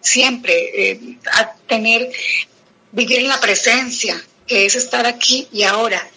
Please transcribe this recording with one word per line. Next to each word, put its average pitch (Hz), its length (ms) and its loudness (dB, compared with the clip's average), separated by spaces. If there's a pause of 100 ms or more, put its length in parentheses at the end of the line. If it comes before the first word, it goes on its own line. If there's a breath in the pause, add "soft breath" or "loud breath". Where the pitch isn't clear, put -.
siempre, 196 880 0
eh, 233 280 -10 (160)
a - 180 2 (160)
tener, 226 420 0 (840 loud breath)
vivir 247 280 0
en 262 80 0
la 262 120 0
presencia, 226 800 0 (260)
que 202 200 2
es 202 80 2
estar 240 320 0
aquí 247 460 0
y 208 100 0
ahora. 202 420 0 (120)